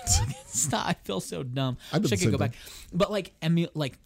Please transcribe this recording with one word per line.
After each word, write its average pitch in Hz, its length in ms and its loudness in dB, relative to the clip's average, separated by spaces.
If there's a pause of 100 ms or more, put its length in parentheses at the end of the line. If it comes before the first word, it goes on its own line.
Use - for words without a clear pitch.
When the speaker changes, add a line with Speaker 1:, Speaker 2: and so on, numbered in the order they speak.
(460)
Speaker 1:
stop. - 400 0
I 170 80 0
feel 190 260 -4
so 170 220 -8
dumb. 131 340 -2 (160)
Speaker 2:
I've - 80 4
been 214 100 2
Speaker 1:
Wish - 20 2
I 208 40 2
Speaker 2:
the - 0 -
Speaker 1:
could 185 60 0
Speaker 2:
same 135 80 6
Speaker 1:
go 127 80 2
Speaker 2:
thing. 131 140 2
Speaker 1:
back. - 40 -14 (360)
But, 185 180 2
like, 202 320 -4
emu-, 165 320 4
like, 143 320 -4